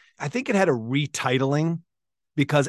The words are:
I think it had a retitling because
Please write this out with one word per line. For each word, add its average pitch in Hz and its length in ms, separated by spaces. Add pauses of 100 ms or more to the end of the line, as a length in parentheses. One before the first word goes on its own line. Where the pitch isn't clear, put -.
(200)
I 147 80
think 254 200
it 240 60
had 190 140
a 151 40
retitling 135 1080 (560)
because 143 320